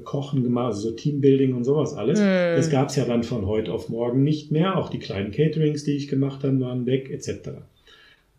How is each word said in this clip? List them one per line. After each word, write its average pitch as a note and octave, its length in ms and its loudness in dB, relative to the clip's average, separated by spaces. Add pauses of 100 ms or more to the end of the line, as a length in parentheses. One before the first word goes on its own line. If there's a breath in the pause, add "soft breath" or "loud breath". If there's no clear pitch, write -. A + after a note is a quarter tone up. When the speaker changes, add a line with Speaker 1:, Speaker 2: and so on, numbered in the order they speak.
Speaker 1:
Kochen C#3 400 -2
gemacht, A#2+ 300 0
also G#2 160 -4
so A2+ 60 -6
Teambuilding C3+ 580 4
und A#2+ 100 -2
sowas C#3+ 300 0
alles. A2+ 260 0
Speaker 2:
Mhm. F3+ 380 2
Speaker 1:
Das D#3+ 120 2
gab's C3+ 260 2
ja C3 100 0
dann A#2 180 0
von G#2+ 220 -4
heute G#2+ 260 0
auf - 160 -4
morgen A#2+ 360 0
nicht D3+ 280 0
mehr. E3+ 260 2
Auch C#3 120 -2
die B2 100 -6
kleinen G#2 320 -6
Caterings, D3+ 520 2
die D3 100 0
ich C#3 140 -4
gemacht C3+ 360 -2
habe, C3+ 160 2
waren B2 280 -2
weg, C3 240 0
et - 120 -10
cetera. - 380 -8 (760 soft breath)